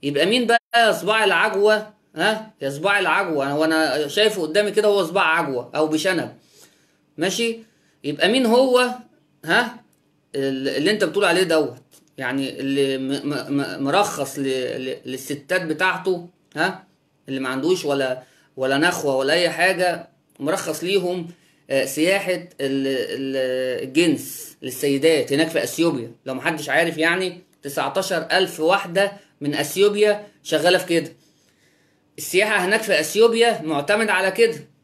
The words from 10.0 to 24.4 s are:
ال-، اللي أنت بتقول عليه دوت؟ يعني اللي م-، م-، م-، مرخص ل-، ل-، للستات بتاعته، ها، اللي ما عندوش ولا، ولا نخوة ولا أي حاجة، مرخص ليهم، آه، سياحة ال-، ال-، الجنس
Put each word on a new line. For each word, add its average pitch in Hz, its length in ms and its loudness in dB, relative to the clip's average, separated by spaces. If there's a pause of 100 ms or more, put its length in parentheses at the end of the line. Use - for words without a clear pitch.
ال-، 135 320 -2 (100)
اللي 160 140 0
أنت 208 120 0
بتقول 185 220 0
عليه 175 180 4
دوت؟ 156 580 -2 (220)
يعني 131 380 -4
اللي 135 380 0
م-، 135 320 -4
م-، 139 280 -4
م-، 95 260 -4
مرخص 147 560 0
ل-، 139 40 -4
ل-، 131 640 -4
للستات 143 560 -4
بتاعته، 170 680 -4 (260)
ها، 180 320 -4 (420)
اللي 135 100 -6
ما 131 100 -4
عندوش 160 360 -2
ولا، 135 380 -2 (340)
ولا 131 200 0
نخوة 156 380 0
ولا 135 180 2
أي 175 160 2
حاجة، 175 600 0 (300)
مرخص 160 440 -4
ليهم، 180 440 0 (420)
آه، 135 160 0
سياحة 180 480 0
ال-، 170 140 -6 (140)
ال-، 131 1200 -2
الجنس 135 800 0